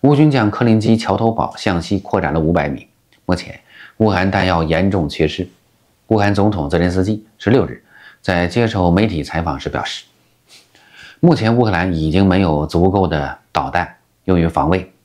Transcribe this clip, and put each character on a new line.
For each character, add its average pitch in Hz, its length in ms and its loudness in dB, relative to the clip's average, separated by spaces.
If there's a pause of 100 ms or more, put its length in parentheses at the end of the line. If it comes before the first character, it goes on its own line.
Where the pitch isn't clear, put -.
乌 143 120 6
军 151 160 4
将 120 200 0
克 113 140 -2
林 113 140 4
基 113 180 2
桥 98 200 -2
头 113 140 0
堡 - 260 -4
向 90 240 -2
西 98 180 -4
扩 95 220 -2
展 80 120 -2
了 80 60 0
五 80 140 0
百 78 160 0
米。 69 180 -10 (400)
目 92 80 0
前， - 240 -12 (400)
乌 110 100 4
克 101 60 0
兰 92 140 0
弹 95 180 0
药 87 160 0
严 80 280 0
重 85 180 -2
缺 78 180 -2
失。 90 220 -6 (600)
乌 110 80 2
克 101 60 2
兰 101 120 0
总 101 160 2
统 82 180 -4
泽 87 100 0
连 90 120 2
斯 92 140 0
基 107 200 -4 (120)
十 - 140 -2
六 123 160 2
日 - 160 -14 (380)
在 87 260 -2
接 117 200 -2
受 92 240 0
媒 98 160 2
体 87 160 -4
采 80 200 -6
访 73 160 -6
时 - 100 -8
表 65 160 -6
示， - 200 -12 (1160)
目 170 140 6
前 113 220 0
乌 123 80 4
克 104 60 0
兰 90 220 0
已 78 180 0
经 92 160 4
没 92 140 4
有 78 260 0
足 87 240 2
够 95 160 2
的 73 320 -4 (140)
导 69 180 -4
弹 - 260 -4 (280)
用 92 140 0
于 82 80 2
防 78 240 -2
卫。 92 220 -2 (120)